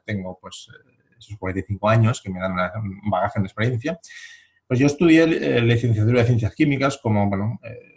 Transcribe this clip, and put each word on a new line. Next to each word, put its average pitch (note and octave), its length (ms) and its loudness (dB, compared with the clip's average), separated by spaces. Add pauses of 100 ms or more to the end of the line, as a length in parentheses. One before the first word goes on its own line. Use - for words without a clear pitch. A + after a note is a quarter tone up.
tengo, F#2 340 -8
pues, - 300 -20 (480)
esos - 200 -20
cuarenta F#2 220 -6
y - 40 -4
cinco G#2 260 -2
años A2+ 320 2
que - 80 -10
me F#2 100 -8
dan F#2 140 -4
una, F2+ 220 -4
un G2+ 340 -8
bagaje, G#2 300 -2
una F#2+ 80 -2
experiencia. A#2+ 520 -4 (680)
Pues B2 120 0
yo C#3 60 4
estudié, D#3+ 380 4
eh, D3 380 0
licenciatura A#2 580 2
de A#2 80 4
Ciencias A2+ 280 0
Químicas, C#3 440 0
como, G#2 280 0
bueno... G2+ 360 -4
Eh, - 340 -18